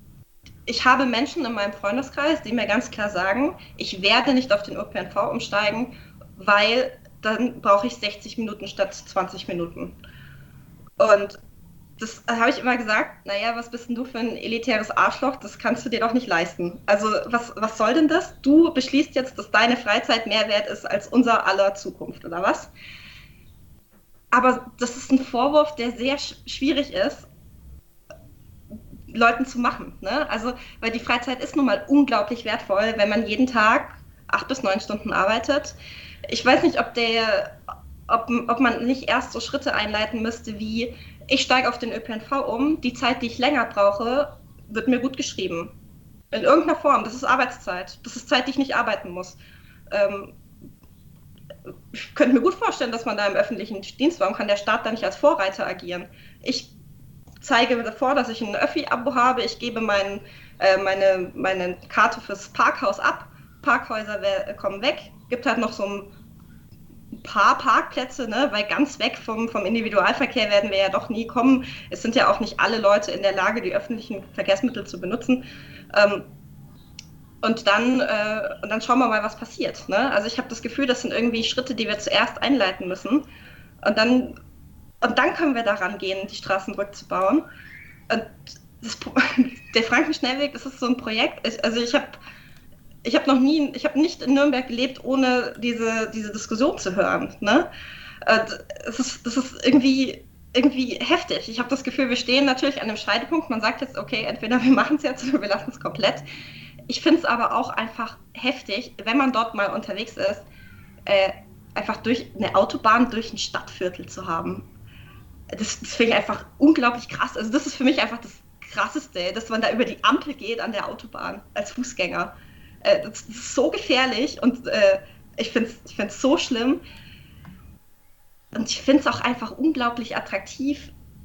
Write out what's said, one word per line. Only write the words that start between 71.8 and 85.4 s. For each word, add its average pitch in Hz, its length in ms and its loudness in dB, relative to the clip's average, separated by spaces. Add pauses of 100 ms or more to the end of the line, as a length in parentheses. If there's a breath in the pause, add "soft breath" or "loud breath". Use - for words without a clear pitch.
Es - 120 -10
sind 233 140 0
ja - 160 6
auch - 80 2
nicht - 200 -4
alle 220 200 2
Leute 202 320 4
in 180 100 -6
der 196 140 2
Lage, 208 260 0
die 185 120 -4
öffentlichen 202 500 -6 (100)
Verkehrsmittel 196 520 0
zu 175 140 -12
benutzen. 233 440 0 (520 loud breath)
Ähm, 202 280 6 (1160)
und 226 260 0
dann, 240 320 4
äh, 214 420 0 (220)
und 208 60 -6
dann 220 120 -2
schauen 247 160 2
wir 254 100 4
mal, 214 140 2
was 214 160 -6
passiert, - 500 -8
ne? 247 240 2
Also 208 140 2
ich 233 140 -6
hab 247 100 -4
das - 140 -12
Gefühl, 262 240 -2
das 247 160 0
sind 240 100 -4
irgendwie 226 300 0
Schritte, 254 320 -4
die 214 120 -2
wir 208 120 -4
zuerst - 420 0
einleiten 196 460 0
müssen. 202 360 -2 (600 loud breath)
Und 208 120 0
dann, 247 420 2 (640)
und 220 180 0
dann 311 160 2
können 302 180 2